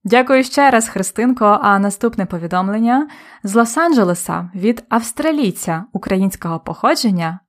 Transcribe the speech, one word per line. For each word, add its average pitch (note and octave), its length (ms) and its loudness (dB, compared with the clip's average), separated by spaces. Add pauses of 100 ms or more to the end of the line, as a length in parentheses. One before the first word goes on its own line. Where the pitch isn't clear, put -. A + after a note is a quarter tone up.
Дякую B3+ 400 4
ще C#4 260 2
раз, A3+ 180 2
Христинко. G#3+ 720 0
А G3+ 160 4
наступне G3+ 480 -2
повідомлення G3 840 -2 (360)
з G3+ 120 -2
Лос-Анджелеса A3+ 960 0
від G#3+ 340 -2
австралійця A#3 1040 -2
українського F#3+ 680 -2
походження F3+ 880 -2